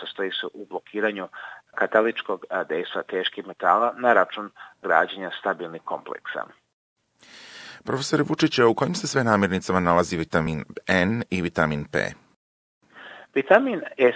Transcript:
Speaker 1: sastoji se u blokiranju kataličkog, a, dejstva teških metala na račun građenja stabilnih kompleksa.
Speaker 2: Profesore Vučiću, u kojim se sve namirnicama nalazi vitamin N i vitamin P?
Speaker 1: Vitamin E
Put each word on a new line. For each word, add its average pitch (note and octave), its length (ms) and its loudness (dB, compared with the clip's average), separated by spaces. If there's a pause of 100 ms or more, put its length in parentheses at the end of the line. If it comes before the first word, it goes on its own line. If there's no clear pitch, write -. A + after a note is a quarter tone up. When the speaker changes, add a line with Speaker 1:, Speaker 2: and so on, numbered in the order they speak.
Speaker 1:
sastoji F#2+ 300 -6
se - 240 -6
u G#2+ 160 -14
blokiranju G2+ 580 -6 (460)
kataličkog, A2 760 0
a, F#2 140 -2
dejstva E2+ 380 -4
teških F#2 440 -6
metala F#2+ 500 0
na A#2+ 160 2
račun G2+ 380 0 (320)
građenja F2+ 480 0 (100)
stabilnih E2+ 440 -6
kompleksa. - 600 -10 (1400)
Speaker 2:
Profesore C#3 380 0
Vučiću, C#3+ 460 4
u A2 60 4
kojim F3+ 200 0
se F3 120 -4
sve C3+ 180 0
namirnicama F#2+ 560 4
nalazi F2 360 4
vitamin D#2+ 480 0 (220)
N F#2+ 440 2
i F#2 120 -2
vitamin D#2 420 0
P? - 140 -4 (1400)
Speaker 1:
Vitamin A#3 480 4 (140)
E B2 200 6